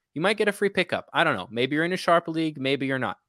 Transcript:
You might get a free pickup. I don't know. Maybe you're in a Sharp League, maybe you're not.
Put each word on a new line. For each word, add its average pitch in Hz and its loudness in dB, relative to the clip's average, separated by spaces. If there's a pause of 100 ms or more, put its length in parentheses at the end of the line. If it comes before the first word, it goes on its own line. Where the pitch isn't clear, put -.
(140)
You 139 -4
might 208 2
get 214 2
a 202 0
free 202 0
pickup. 165 -2
I 156 4
don't 147 2
know. 92 -8
Maybe 131 0
you're 160 0
in 175 -2
a 185 -4
Sharp 170 2
League, 160 -4
maybe 135 -2
you're 135 -2
not. 110 -4 (100)